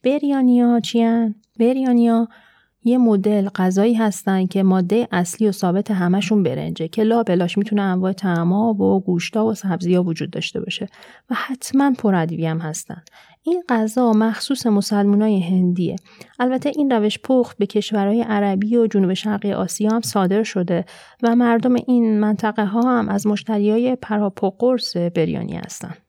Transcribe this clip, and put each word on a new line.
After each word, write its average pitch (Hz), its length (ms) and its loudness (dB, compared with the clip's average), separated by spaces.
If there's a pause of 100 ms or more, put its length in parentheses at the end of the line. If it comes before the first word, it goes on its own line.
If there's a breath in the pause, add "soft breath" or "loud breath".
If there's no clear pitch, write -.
بریانیا 254 760 2
چیان؟ 226 540 0 (240)
بریانیا 233 720 2 (560 soft breath)
یه 247 140 2
مدل 208 500 2
غذایی 196 460 2
هستن 196 520 0
که 196 160 0
مادهٔ 185 500 2
اصلی 185 360 0
و 190 40 0
ثابت 190 380 -2
همشون 190 520 2
برنجه 160 460 -4
که 220 140 -2
لا 226 200 2
بلاش 180 360 0
می‌تونه 208 240 0
انواع 185 300 0
طعما 185 600 0
و 196 260 2
گوشتا 190 460 -2
و 220 80 0
سبزی‌ها 180 480 0
وجود 165 280 -4
داشته - 300 -8
باشه - 280 -8 (420 loud breath)
و 247 40 -2
حتماً 269 640 -2
پر 202 160 2
ادویه 165 360 -2
هم 160 80 -4
هستن. 165 440 -10 (400 soft breath)
این 349 260 -2
غذا 226 440 2
مخصوص 226 540 0
مسلمونای 202 760 2
هندیه. 180 560 0 (420 loud breath)
البته 254 380 -2
این 285 140 0
روش 214 280 0
پخت 254 400 0
به 202 80 0
کشورهای 208 560 0
عربی 208 540 0
و 233 100 4
جنوب 190 280 2
شرقی 208 380 -4
آسیا 208 380 -2
هم 226 100 0
صادر 196 420 0
شده 180 420 -2 (380 loud breath)
و 233 140 2
مردم 240 380 2
این 226 460 2
منطقه 214 440 0
ها 233 340 0
هم 208 100 -2
از 202 180 -2
مشتریای 214 760 0
پراپا 202 480 -2
قرص 240 460 -2
بریانی 170 600 -2
هستن. - 380 -12 (140)